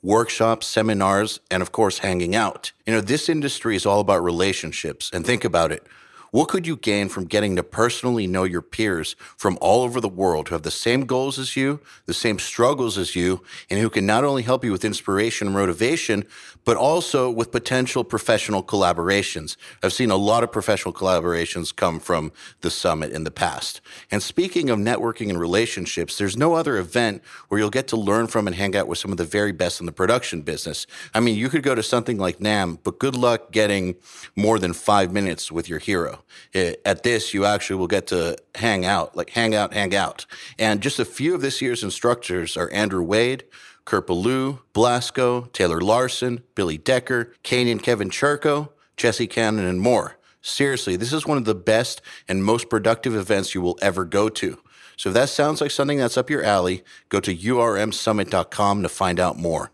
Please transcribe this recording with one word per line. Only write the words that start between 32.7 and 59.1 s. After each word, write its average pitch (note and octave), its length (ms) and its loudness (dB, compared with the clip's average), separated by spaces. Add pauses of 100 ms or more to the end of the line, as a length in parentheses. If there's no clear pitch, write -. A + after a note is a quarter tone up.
but - 160 -4
good C3 180 -2
luck A#2+ 360 2
getting G2+ 420 2 (400)
more G#2+ 240 4
than F2+ 160 0
five G2 380 2
minutes F#2+ 380 -4
with E2 180 -4
your D#2+ 100 -6
hero. E2+ 460 -4 (300)
Eh, F#2 200 0 (100)
at G2 200 0
this, A#2 280 0
you G2 120 0
actually G2+ 320 0
will F#2 100 -2
get F2+ 220 0
to E2+ 280 0 (200)
hang G#2 280 0
out, F2+ 320 0
like, - 140 -6
hang A2+ 240 0
out, G#2 180 0
hang G2 220 0
out. - 320 -2 (320)
And G#2+ 220 2
just C3+ 180 -2
a A#2+ 60 2
few - 320 -2
of - 40 -4
this C3+ 220 -2
year's B2 220 -2
instructors F#2 720 -2
are F2 160 -2
Andrew F#2+ 300 0
Wade, A#2 420 2 (400)
Kurt G2 240 -2
Ballou, C3 500 0 (160)
Blasko, B2 800 0
Taylor E2+ 280 2
Larson, B2 640 0 (140)
Billy E2 220 0
Decker, B2 540 0 (120)
Kane B2 240 2
and A2+ 120 0
Kevin G#2 300 0
Churko, D3 600 0 (260)
Jesse A#2 320 0
Cannon, A2 360 0
and F2+ 160 0
more. A2+ 380 2 (240)
Seriously, C3+ 540 -2
this A#2+ 160 -4
is D#3+ 140 -2
one D3 120 2
of B2 60 -2
the G#2+ 100 2
best A2 480 0 (240)
and F#2+ 160 0
most A#2 260 2
productive A2+ 460 0
events G2 400 0
you F#2+ 60 -2
will F2 200 0
ever F#2+ 240 0
go G2+ 260 2
to. E2+ 280 -6 (380)
So - 140 -2
if F#2+ 40 -4
that C3 140 6
sounds D3 320 2
like D3 100 0
something C#3+ 280 0
that's C3 200 0
up B2+ 100 -2
your D3 140 -2
alley, F#2 400 2 (260)
go G2+ 120 2
to G2 120 -2
U A2 280 0
R A2+ 160 2
M G#2+ 160 0
summit G#2 380 0
dot F2+ 200 0
com G2+ 320 2
to E2+ 60 0
find F2+ 320 0